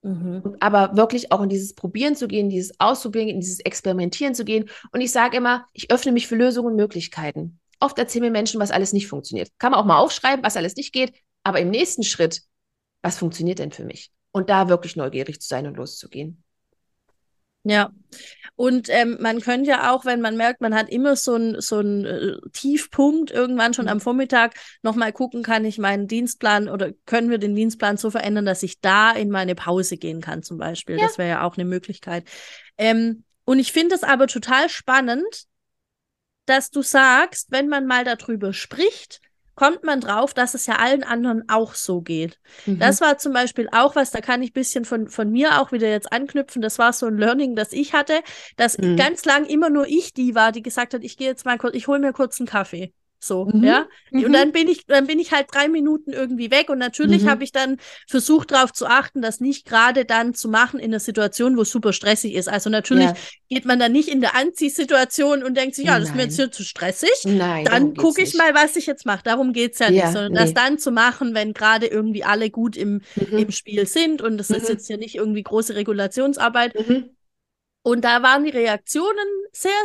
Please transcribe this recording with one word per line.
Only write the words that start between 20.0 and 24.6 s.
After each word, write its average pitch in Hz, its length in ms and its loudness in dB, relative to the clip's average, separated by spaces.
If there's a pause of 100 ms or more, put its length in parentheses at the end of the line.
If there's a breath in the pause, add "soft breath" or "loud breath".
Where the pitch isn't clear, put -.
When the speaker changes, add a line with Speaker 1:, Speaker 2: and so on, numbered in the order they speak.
Speaker 1:
wenn 247 160 -2
man 226 160 -4
merkt, 233 240 -2
man 220 140 -2
hat 214 160 0
immer 269 260 2
so 247 200 -2
'n, 226 240 -2
so 214 200 -4
'n, 202 240 -2
äh, 180 320 -6 (160)
Tiefpunkt 294 760 0
irgendwann 240 440 0
schon 214 120 -4
Speaker 2:
Mhm. 208 60 -2
Speaker 1:
am 208 80 -2
Vormittag, 247 540 0 (280 loud breath)